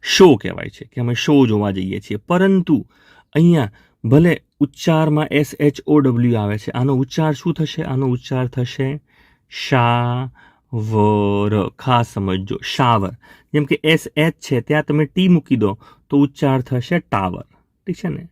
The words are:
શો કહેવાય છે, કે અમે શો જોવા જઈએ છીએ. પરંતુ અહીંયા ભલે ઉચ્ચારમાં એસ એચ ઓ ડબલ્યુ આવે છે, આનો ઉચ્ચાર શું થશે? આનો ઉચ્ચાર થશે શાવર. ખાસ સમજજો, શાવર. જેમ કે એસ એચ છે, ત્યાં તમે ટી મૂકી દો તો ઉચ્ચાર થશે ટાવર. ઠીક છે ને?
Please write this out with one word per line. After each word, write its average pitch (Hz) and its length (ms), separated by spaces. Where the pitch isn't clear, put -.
શો 175 340
કહેવાય 90 320
છે, - 160
કે - 160
અમે 120 140
શો 139 320
જોવા 104 240
જઈએ 95 300
છીએ. - 160
પરંતુ 175 680
અહીંયા 156 360
ભલે 151 360
ઉચ્ચારમાં 151 720
એસ 143 300
એચ 143 260
ઓ 151 140
ડબલ્યુ 120 360
આવે 104 220
છે, - 120
આનો 127 240
ઉચ્ચાર 147 380
શું 165 220
થશે? 156 280
આનો 135 240
ઉચ્ચાર 127 400
થશે 131 540
શાવર. 107 2250
ખાસ 120 300
સમજજો, 95 540
શાવર. 117 480
જેમ 151 120
કે 151 200
એસ 156 320
એચ 156 180
છે, - 260
ત્યાં 151 220
તમે 151 220
ટી 180 240
મૂકી 165 280
દો 104 220
તો 143 60
ઉચ્ચાર 139 440
થશે 127 380
ટાવર. 92 460
ઠીક 175 100
છે - 120
ને? 170 240